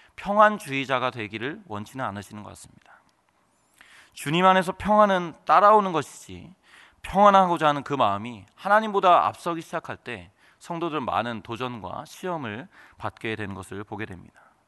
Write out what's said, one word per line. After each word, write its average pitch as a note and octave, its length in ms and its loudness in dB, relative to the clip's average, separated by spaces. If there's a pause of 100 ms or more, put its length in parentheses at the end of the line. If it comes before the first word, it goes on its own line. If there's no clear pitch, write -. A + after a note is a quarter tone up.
(140)
평안주의자가 C#3 960 0
되기를 A#2+ 560 -8
원치는 G#2+ 380 -10
않으시는 G#2 380 -10
것 G2 80 -16
같습니다. - 500 -20 (1120)
주님 E3+ 340 -2
안에서 F#3 320 4
평안은 F#3+ 560 2 (100)
따라오는 G3 480 4
것이지, - 640 -8 (480)
평안하고자 F#3 640 4
하는 D3 140 0
그 C#3+ 120 -6
마음이 G#2+ 600 -2
하나님보다 F#3+ 720 4
앞서기 E3 340 -6
시작할 D#3+ 360 -10
때 G2+ 340 -14 (280)
성도들 D#3+ 420 -6
많은 A2 420 -4
도전과 A#2+ 640 -10
시험을 D3 640 -10 (300)
받게 A2 380 -8
되는 G2+ 180 -8
것을 F#2+ 300 -14
보게 G#2 220 -10
됩니다. F2+ 340 -20 (280)